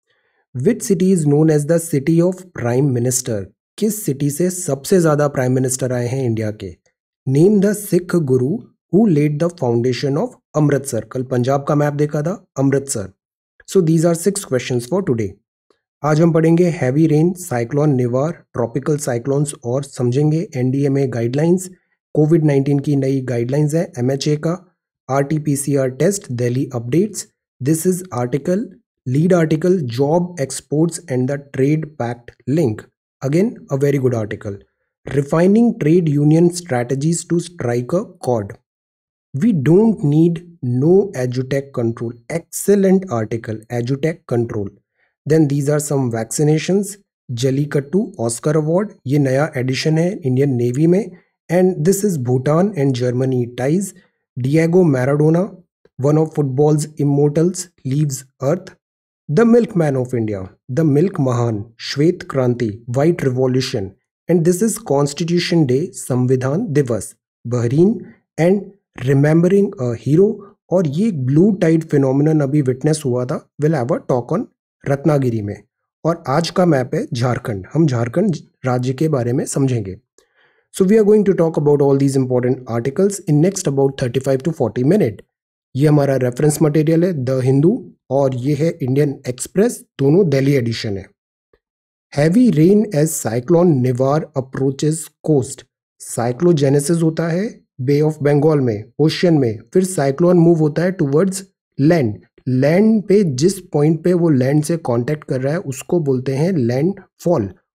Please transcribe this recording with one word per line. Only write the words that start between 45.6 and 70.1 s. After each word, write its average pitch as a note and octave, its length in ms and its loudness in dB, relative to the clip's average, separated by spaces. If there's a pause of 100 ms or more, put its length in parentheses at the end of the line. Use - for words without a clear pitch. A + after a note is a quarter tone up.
are D3+ 120 0
some C3+ 300 -2
vaccinations। D#3 760 0 (360)
जलीकट्टू C#3 760 -2 (140)
ऑस्कर A#2+ 360 -2
अवार्ड, E3+ 360 -2 (140)
ये C#3 120 0
नया C3+ 380 0
एडिशन C3+ 420 -2
है F3 180 0
इंडियन C3 380 0
नेवी B2 320 0
में। F3+ 180 2 (460)
And F3+ 380 2
this G3 160 0
is E3+ 260 0
Bhutan D3+ 460 0
and C#3 260 0
Germany B2 420 -2 (140)
ties। E3 340 -2 (440)
Diego D#3+ 580 2
Maradona, D3+ 560 2 (480)
one D3 200 2
of D#3 160 0
football's D3 640 0
immortals, D3 720 0 (140)
leaves C3+ 400 -4 (180)
earth। E3+ 340 -4 (520)
The F3+ 160 2
milkman F#3 560 2
of B2+ 140 -6
India, G#2+ 260 -4 (320)
the D#3+ 160 -2
milk D3 320 0
महान, A#2+ 440 -2 (200)
श्वेत E3+ 460 -2
क्रांति, B2 380 -2 (220)
व्हाइट D3+ 340 0
रिवॉल्यूशन। B2+ 640 -2 (380)
And E3 200 2
this F3+ 140 0
is A3 140 -2 (140)
Constitution E3 800 0
Day, C3 100 0 (120)
संविधान C3 800 -2
दिवस। B2 400 -2 (320)
बहरीन B2 440 0 (520)
and F#3 200 2 (480)
remembering E3 580 4 (160)
a B2 80 -2 (140)
hero। E3 240 4 (420)